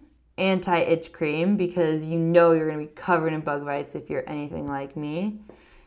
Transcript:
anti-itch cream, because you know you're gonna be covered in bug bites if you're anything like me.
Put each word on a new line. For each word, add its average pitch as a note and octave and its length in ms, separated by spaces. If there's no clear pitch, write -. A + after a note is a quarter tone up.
anti-itch F3+ 720
cream, E3 440
because D#3+ 520
you E3 100
know E3+ 360
you're D#3 140
gonna D#3 120
be D3+ 80
covered D#3+ 440
in D#3 100
bug D3 220
bites C#3+ 300
if - 160
you're C#3+ 180
anything D3 400
like C#3 300
me. E3+ 420